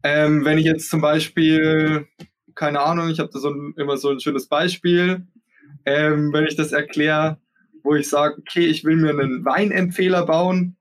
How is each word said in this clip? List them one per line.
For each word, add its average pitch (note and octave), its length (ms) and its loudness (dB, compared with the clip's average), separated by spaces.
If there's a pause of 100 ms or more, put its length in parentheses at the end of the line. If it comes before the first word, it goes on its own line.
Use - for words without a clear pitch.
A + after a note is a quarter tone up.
Ähm, D3+ 420 2
wenn D3+ 120 4
ich D#3+ 80 2
jetzt D#3+ 240 0
zum D#3 120 0
Beispiel, D#3 1040 2 (480)
keine D3 240 -2
Ahnung, E3 300 0
ich D#3+ 100 -4
habe D#3 120 -4
da C#3 80 -12
so C#3+ 100 -4
ein, C#3+ 280 -8
immer C#3+ 200 -2
so C#3 120 -2
ein C3+ 100 -2
schönes C#3 280 -4
Beispiel, F3+ 800 0 (580)
ähm, D3+ 480 0
wenn D3+ 120 2
ich D3+ 100 -4
das D3+ 160 -2
erkläre, D3+ 680 -2 (440)
wo D3 120 2
ich D3 140 -2
sag, D3 280 0
okay, - 280 -2
ich D#3+ 180 -2
will D#3+ 120 2
mir D#3 160 2
einen C3+ 340 -2
Weinempfehler F#3 800 0
bauen F3+ 560 0